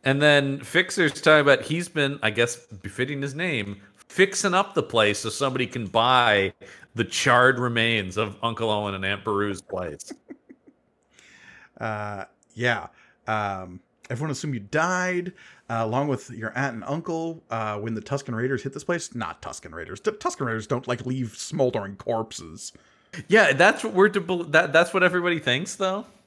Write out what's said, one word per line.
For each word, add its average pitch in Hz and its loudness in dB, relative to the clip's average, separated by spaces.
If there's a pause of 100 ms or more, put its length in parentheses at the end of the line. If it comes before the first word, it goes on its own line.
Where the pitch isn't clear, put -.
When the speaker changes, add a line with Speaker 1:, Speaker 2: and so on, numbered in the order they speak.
Speaker 1:
And 139 2
then 143 4
Fixer's 175 0
talking 156 8
about 139 6
he's 170 -4
been, 143 -2
I 110 2
guess, 120 2
befitting 127 -6
his 139 -8
name, 120 -4 (300)
fixing 190 2
up 196 0
the - 0
place 104 2
so 113 -6
somebody 131 -2
can 117 -8
buy 113 4 (440)
the 113 0
charred 127 4
remains 113 0
of 107 -4
Uncle 113 -2
Owen 104 0
and 95 -6
Aunt 98 -4
Beru's 101 -2
place. 87 -10
<laughs> - -20 (1600)
Speaker 2:
Uh, 104 -6 (280)
yeah. 113 -2 (400)
Um, 98 -4 (320)
"Everyone 135 -6
assumed 143 -6
you 120 -6
died, 180 -2 (360)
uh, 113 -2
along 127 -2
with - -4
your 113 -10
aunt 131 -4
and 107 -10
uncle, 165 -6
uh, 107 -4
when 113 -4
the 104 -6
Tusken 139 -6
Raiders 123 -2
hit 135 -8
this - -12
place." 170 -6
Not 92 -8
Tusken - -14
Raiders. 87 -12
T-, - -20
Tusken 214 -6
Raiders 110 -4
don't, 123 -4
like, 120 -6
leave 127 -6
smoldering 120 -2
corpses. 110 -6 (560)
Speaker 1:
Yeah, 185 6
that's 185 4
what 220 -4
we're 196 6
to 196 -2
bel-, 175 -2
that, 160 2
that's 170 6
what 185 2
everybody 175 2
thinks, 147 0
though. 190 -2 (220)